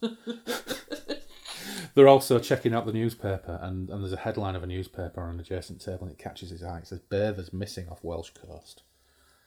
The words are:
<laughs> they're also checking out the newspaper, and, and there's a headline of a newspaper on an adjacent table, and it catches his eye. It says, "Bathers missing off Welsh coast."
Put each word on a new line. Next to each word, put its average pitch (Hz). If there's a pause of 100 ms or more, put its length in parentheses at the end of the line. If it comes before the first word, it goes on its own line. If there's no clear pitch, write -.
<laughs> -
they're 139
also 135
checking 123
out 113
the 110
newspaper, 107
and, 92
and 101
there's 95
a 92
headline 95
of 87
a 92
newspaper 90
on 85
an 87
adjacent 87
table, 92
and 90
it -
catches 92
his 87
eye. 87
It 85
says, 90
"Bathers 98
missing 92
off 85
Welsh 82
coast." - (640)